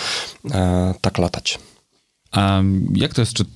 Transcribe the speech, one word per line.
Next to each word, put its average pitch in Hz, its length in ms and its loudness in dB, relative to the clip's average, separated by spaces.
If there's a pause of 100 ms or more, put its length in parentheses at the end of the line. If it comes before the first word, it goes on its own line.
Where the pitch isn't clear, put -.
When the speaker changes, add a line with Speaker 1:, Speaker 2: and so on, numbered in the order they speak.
(520)
Speaker 1:
e, 90 500 2
tak - 160 0
latać. - 420 -4 (720)
Speaker 2:
A 98 300 2 (340)
jak 98 180 0
to 127 80 2
jest, 110 120 0
czy 98 120 -2 (100)